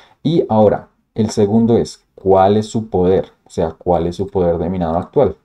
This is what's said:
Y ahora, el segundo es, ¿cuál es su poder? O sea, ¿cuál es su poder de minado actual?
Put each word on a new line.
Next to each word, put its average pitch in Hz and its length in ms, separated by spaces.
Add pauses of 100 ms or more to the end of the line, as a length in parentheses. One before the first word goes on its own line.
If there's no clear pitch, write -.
(220)
Y 165 280
ahora, 110 400 (240)
el 107 160
segundo 110 480
es, - 260 (100)
¿cuál 95 440
es 107 80
su 110 220
poder? 92 440 (140)
O - 40
sea, 82 200
¿cuál 85 360
es 87 100
su 98 100
poder 87 320
de 82 100
minado 87 300
actual? 107 460